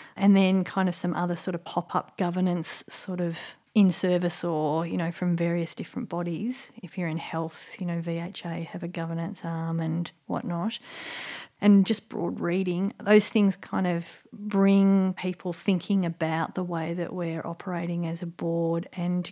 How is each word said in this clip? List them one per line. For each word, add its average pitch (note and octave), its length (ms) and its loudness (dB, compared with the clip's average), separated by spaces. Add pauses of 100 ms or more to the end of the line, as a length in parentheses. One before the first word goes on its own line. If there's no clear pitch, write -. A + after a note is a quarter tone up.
(160)
and G3 200 6
then F#3+ 280 6
kind F#3 260 0
of F3 60 -4
some - 180 -2
other F3 220 -2
sort E3+ 180 -6
of E3+ 100 -6
pop-up - 540 -4
governance F3+ 720 -2
sort F3+ 320 -8
of E3+ 160 -4 (380)
in G3 160 8
service F3+ 520 0
or, D#3+ 440 0
you F#3 100 -4
know, F3 140 -2
from F3 240 -2
various E3+ 400 -2
different - 340 -8
bodies. F3 640 -6 (100)
If - 160 -14
you're F3 100 -2
in D#3+ 100 -4
health, E3 420 -6 (200)
you F3+ 60 -4
know, E3+ 160 -4
V E3 160 -4
H E3+ 280 -10
A E3+ 180 -6
have E3+ 180 -10
a E3+ 60 -6
governance E3 580 -6
arm E3 340 -4
and E3 300 -2 (160)
whatnot. F3 540 -4 (800)
And G3 280 8
just - 220 -2
broad F3 300 -4
reading, F3+ 640 0
those G#3 280 6
things G3+ 260 4
kind F#3+ 320 -4
of E3+ 180 -2 (260)
bring G3 800 4
people F#3 400 -6
thinking F#3+ 520 0
about E3 480 -2
the F#3 100 -2
way E3+ 300 -4
that F3 220 -6
we're E3 280 -4
operating F3 640 -4
as E3 160 -6
a F3 60 -6
board E3+ 640 -2
and F3 380 -2